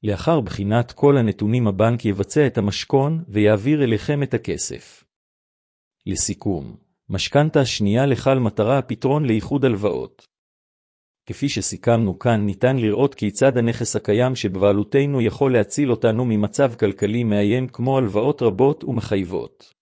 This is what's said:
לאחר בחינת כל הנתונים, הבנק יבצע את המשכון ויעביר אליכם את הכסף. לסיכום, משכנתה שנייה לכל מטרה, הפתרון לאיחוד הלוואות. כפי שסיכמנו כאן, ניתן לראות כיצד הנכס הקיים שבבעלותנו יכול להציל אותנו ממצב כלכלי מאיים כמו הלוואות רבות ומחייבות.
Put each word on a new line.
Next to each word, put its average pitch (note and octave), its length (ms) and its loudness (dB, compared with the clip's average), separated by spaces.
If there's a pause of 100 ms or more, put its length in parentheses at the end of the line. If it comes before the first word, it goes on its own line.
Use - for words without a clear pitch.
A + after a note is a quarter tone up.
לאחר A2 380 0
בחינת G#2+ 520 -2
כל C#3+ 260 4
הנתונים, A2 500 0
הבנק A2 360 0
יבצע G#2 420 0
את A#2+ 120 -2
המשכון C#3 720 -2
ויעביר G#2+ 560 2
אליכם C3 380 0
את B2+ 120 -4
הכסף. - 720 -8 (1000)
לסיכום, F2+ 720 -6 (320)
משכנתה C#3+ 560 2
שנייה A2+ 420 0
לכל C3+ 320 0
מטרה, A#2 400 0
הפתרון C3+ 460 -2
לאיחוד B2+ 400 0
הלוואות. G2 640 -2 (1000)
כפי C3+ 220 -4
שסיכמנו A2+ 680 0
כאן, A2 280 0
ניתן B2 300 0
לראות A#2 380 0
כיצד A#2+ 420 0
הנכס A#2 400 -2
הקיים A#2+ 400 0
שבבעלותנו G#2 840 0
יכול B2 320 0
להציל B2 380 0
אותנו A#2 340 0
ממצב A2+ 540 0
כלכלי G#2+ 460 -2
מאיים G#2+ 440 0
כמו C3 300 -2
הלוואות A#2+ 440 0
רבות A#2+ 420 2
ומחייבות. F#2+ 960 -6